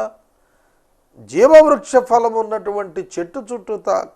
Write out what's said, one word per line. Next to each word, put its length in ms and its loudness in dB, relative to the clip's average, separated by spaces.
జీవవృక్ష 800 2
ఫలం 380 2
ఉన్నటువంటి 840 -8
చెట్టు 340 -8
చుట్టూతా 640 -4